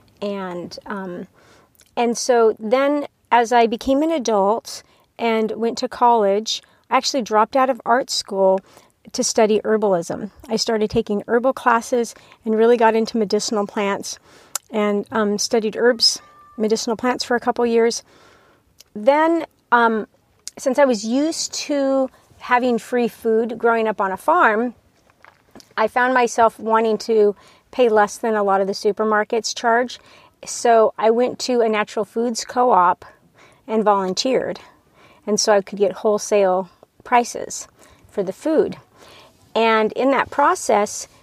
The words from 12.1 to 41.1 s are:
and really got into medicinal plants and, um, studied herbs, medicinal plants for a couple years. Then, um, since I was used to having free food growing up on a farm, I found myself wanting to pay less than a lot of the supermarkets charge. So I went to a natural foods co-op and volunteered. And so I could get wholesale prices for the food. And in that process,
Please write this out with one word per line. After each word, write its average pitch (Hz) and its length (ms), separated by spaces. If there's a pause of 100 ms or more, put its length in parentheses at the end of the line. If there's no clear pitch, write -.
and 220 120
really 226 220
got 226 180
into 220 220
medicinal 208 480
plants 202 540 (500)
and, 208 420
um, 208 260
studied 220 400
herbs, 233 440 (360)
medicinal 220 400
plants 254 260
for 240 120
a 233 40
couple 240 260
years. 226 380 (880)
Then, 302 520 (260)
um, 226 360 (520)
since 254 180
I 285 80
was 220 200
used 285 480 (120)
to 269 440 (300)
having 247 380
free 240 300
food 226 500
growing 226 300
up 214 140
on 190 100
a 185 60
farm, 247 580 (1040)
I 220 100
found 247 260
myself 233 460
wanting 220 400
to 208 360 (360)
pay 254 180
less 208 280
than 220 180
a 208 80
lot 196 180
of 190 60
the 196 60
supermarkets 214 840
charge. 240 420 (480)
So 226 520
I 214 120
went 226 300
to 247 220
a 233 80
natural 214 340
foods 233 400
co-op 208 600 (600)
and 220 200
volunteered. 202 760 (640)
And 208 140
so 220 140
I 202 80
could 196 180
get 190 140 (100)
wholesale 196 640 (340)
prices - 640 (420)
for - 120
the 185 120
food. 302 420 (800)
And 220 380
in 262 180
that 254 180
process, 277 800 (160)